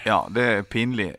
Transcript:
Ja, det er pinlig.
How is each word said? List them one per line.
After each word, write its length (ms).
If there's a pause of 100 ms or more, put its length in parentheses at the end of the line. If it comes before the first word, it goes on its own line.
Ja, 240
det 140
er 200
pinlig. 560